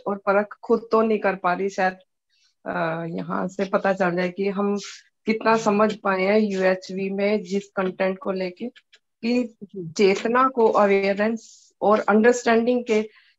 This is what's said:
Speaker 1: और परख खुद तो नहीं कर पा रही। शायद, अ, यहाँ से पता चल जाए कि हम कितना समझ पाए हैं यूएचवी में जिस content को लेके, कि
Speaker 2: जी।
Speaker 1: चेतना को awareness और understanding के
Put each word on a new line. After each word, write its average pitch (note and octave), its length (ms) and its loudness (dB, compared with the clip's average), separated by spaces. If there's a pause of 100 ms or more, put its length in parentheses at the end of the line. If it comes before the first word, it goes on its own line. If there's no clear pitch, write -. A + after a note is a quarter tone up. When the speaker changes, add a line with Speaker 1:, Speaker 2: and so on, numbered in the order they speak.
Speaker 1:
और G3 100 -4
परख G3+ 460 0
खुद A3+ 280 0
तो A3+ 100 4
नहीं A3 180 2
कर G3 160 0
पा F3+ 180 -2
रही। F#3 160 -2
शायद, F#3 240 -2 (720)
अ, E3 400 -4
यहाँ F#3 420 -6
से G3 180 -4
पता G3 280 0
चल F3+ 220 0
जाए F3+ 140 -2
कि G3 180 -4
हम G3+ 300 -2 (480)
कितना A3 320 0
समझ G#3+ 380 2
पाए F#3+ 260 -2
हैं G3+ 180 4
यूएचवी F#3+ 720 -2
में G3+ 340 -2
जिस F#3+ 320 -4
content F#3+ 440 -2
को G3 120 -6
लेके, F#3 380 -6 (520)
कि A#3 420 -2
Speaker 2:
जी। F3 300 -14
Speaker 1:
चेतना A3+ 540 2
को B3 200 2
awareness G3+ 1120 0
और G#3 180 4
understanding A#3 840 2
के G#3+ 260 0 (300)